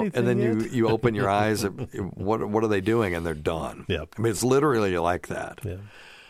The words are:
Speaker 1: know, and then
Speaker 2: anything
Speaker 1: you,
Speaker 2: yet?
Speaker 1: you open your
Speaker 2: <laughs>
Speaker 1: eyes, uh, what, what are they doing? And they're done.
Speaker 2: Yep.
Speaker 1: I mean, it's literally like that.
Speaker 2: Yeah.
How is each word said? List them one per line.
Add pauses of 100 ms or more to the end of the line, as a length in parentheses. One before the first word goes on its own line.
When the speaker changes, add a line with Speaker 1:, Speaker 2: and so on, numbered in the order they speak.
Speaker 1:
know,
and
then
Speaker 2:
anything
Speaker 1:
you,
Speaker 2:
yet?
Speaker 1:
you
open
your
Speaker 2:
<laughs>
Speaker 1:
eyes,
uh,
what,
what
are
they
doing?
And
they're
done.
Speaker 2:
Yep.
Speaker 1:
I
mean,
it's
literally
like
that.
Speaker 2:
Yeah. (540)